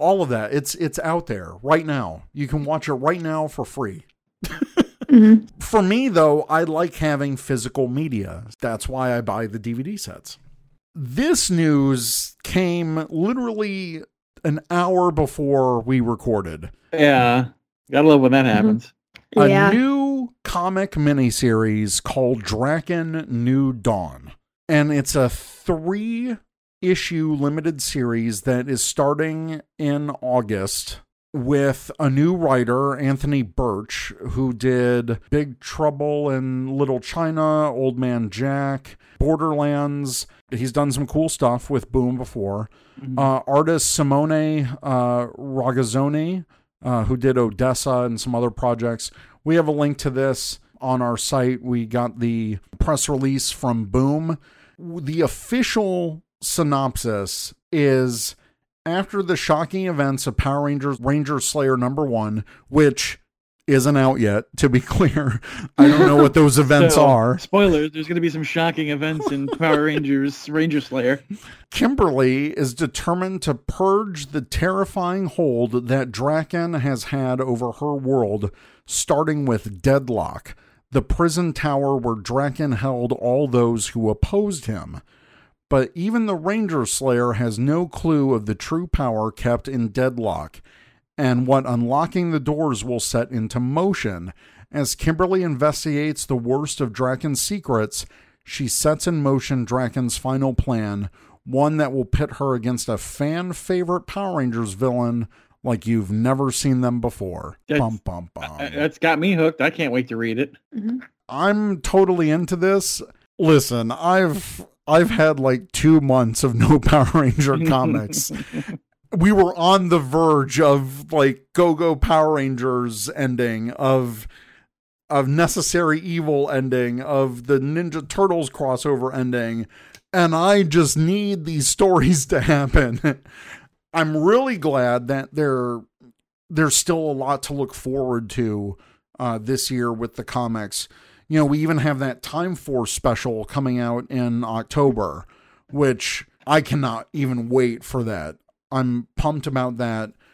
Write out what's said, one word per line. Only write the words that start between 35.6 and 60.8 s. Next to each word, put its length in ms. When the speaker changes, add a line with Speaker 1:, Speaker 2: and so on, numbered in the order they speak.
Speaker 1:
in 480
Little 240
China, 680
Old 300
Man 300
Jack, 680
Borderlands. 1080
He's 220
done 220
some 120
cool 220
stuff 420
with 220
Boom 260
before. 520
Speaker 3:
Mm-hmm. 180
Speaker 1:
Uh, 260
artist 480
Simone, 880
uh, 460
Ragazzoni, 1080
uh, 220
who 140
did 200
Odessa 640
and 180
some 120
other 160
projects. 600
We 120
have 120
a 60
link 240
to 120
this 520
on 220
our 160
site. 440
We 240
got 340
the 400
press 300
release 420
from 360
Boom. 500
The 400
official 1040
synopsis 1120
is, 640
after 360
the 120
shocking 520
events 400
of 100
Power 280
Rangers 340